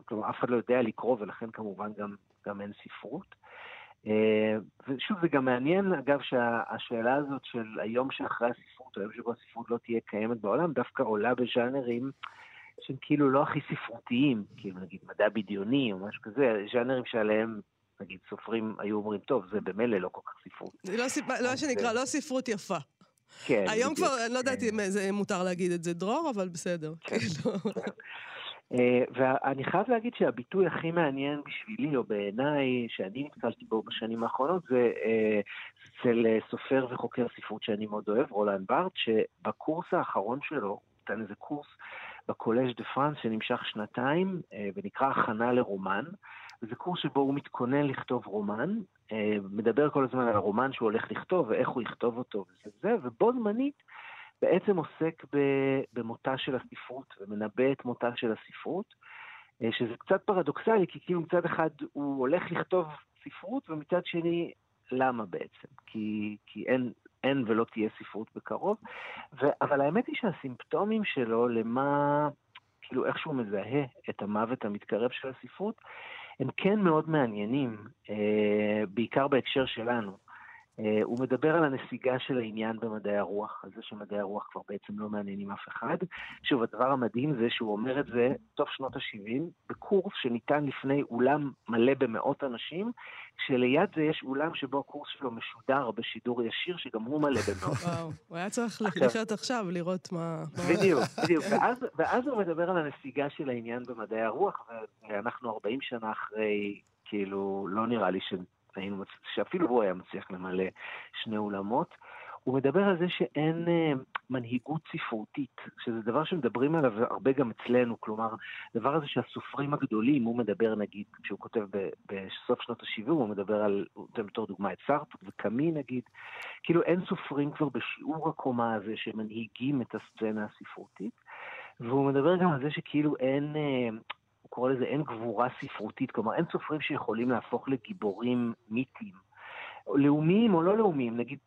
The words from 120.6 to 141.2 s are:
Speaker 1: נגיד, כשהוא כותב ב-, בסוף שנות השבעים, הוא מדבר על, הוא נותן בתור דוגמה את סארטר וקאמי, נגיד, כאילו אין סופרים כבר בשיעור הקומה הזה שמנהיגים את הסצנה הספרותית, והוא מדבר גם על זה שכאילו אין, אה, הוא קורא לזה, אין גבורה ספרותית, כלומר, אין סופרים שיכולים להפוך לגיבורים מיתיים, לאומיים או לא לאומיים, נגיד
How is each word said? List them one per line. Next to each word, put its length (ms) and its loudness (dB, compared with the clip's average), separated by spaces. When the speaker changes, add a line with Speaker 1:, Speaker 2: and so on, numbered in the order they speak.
Speaker 1:
נגיד, 300 -4
כשהוא 160 -8
כותב 320 -4
ב-, 180 -2
בסוף 560 -4
שנות 220 -8
השבעים, 340 -2
הוא 120 2
מדבר 320 0
על, 320 2
הוא 160 -14
נותן 180 -6
בתור 200 -4
דוגמה 260 -2
את 40 -12
סארטר 360 0
וקאמי, 480 -2
נגיד, 320 -4
כאילו 200 4
אין 220 2
סופרים 460 -2
כבר 180 0
בשיעור 600 -4
הקומה 440 0
הזה 220 -4
שמנהיגים 880 -4
את 140 -6
הסצנה 500 -4
הספרותית, 680 -12
והוא 260 2
מדבר 300 6
גם 160 6
על 100 0
זה 100 -2
שכאילו 460 0
אין, 380 0
אה, 340 0
הוא 80 -20
קורא 220 0
לזה, 140 2
אין 180 0
גבורה 440 0
ספרותית, 500 -4
כלומר, 240 0
אין 160 2
סופרים 300 -4
שיכולים 480 -2
להפוך 400 -2
לגיבורים 840 0
מיתיים, 440 -4
לאומיים 640 6
או 80 6
לא 160 4
לאומיים, 400 2
נגיד 300 -4